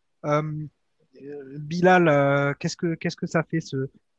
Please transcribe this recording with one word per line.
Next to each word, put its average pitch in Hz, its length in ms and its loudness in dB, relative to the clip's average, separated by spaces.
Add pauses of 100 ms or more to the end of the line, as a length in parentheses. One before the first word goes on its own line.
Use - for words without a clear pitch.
(260)
Euh, 151 400 -4 (560)
euh, 139 380 -16
Bilal, 175 480 4
euh, 143 500 2
qu'est-ce - 200 -8
que, 165 180 -4
qu'est-ce - 220 -6
que 170 100 -6
ça 160 160 0
fait, 165 160 -4
ce, 135 300 -6 (300)